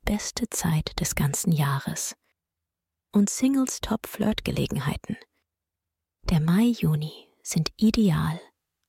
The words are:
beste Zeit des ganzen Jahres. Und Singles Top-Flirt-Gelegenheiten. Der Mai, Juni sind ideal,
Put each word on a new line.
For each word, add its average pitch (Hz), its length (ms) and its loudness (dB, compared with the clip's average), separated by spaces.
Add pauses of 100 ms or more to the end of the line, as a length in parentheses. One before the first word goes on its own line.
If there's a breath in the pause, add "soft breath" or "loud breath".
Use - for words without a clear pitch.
beste - 460 -2
Zeit - 500 0
des - 160 -4
ganzen 143 340 0
Jahres. 143 640 0 (960)
Und 202 180 4
Singles 262 520 0
Top-Flirt-Gelegenheiten. - 1400 -4 (1120)
Der 165 80 4
Mai, 170 240 4
Juni 156 680 0 (140)
sind - 340 -2
ideal, 165 640 2 (480)